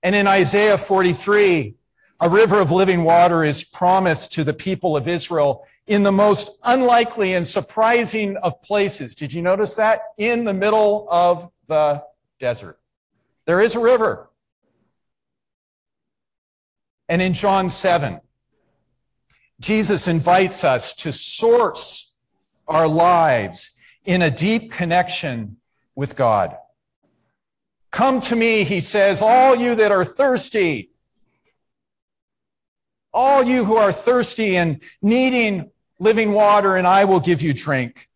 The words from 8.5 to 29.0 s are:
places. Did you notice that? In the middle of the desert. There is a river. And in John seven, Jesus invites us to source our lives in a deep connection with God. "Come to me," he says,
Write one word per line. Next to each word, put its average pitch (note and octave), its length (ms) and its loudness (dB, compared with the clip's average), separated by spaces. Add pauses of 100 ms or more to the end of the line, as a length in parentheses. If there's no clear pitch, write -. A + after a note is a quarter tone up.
places. G3 540 -4
Did C3+ 180 -12
you E3 80 -8
notice G3 340 -2
that? A3 240 0 (180)
In A#3 280 -2
the G3+ 80 -4
middle G#3 580 0
of F3 380 0 (180)
the D3+ 340 0 (380)
desert. A2+ 400 -8 (680)
There F3 140 0
is A3+ 160 2
a A#3+ 40 -4
river. A3+ 500 0 (2750)
And E3+ 120 0
in F#3 120 0
John F#3+ 340 0
seven, D#3 540 -2 (1400)
Jesus G#3 480 -2
invites F3+ 560 2
us B2+ 300 -2
to D3 180 -10
source - 1000 -2 (540)
our D#3+ 220 2
lives D#3 880 0 (240)
in F3+ 180 0
a E3 80 2
deep G#3+ 400 -2
connection E3 840 -4 (400)
with C3+ 220 -8
God. G#2+ 400 0 (1300)
"Come C4 320 0
to - 140 -4
me," A3+ 300 0
he F3+ 160 -4
says, G3 400 0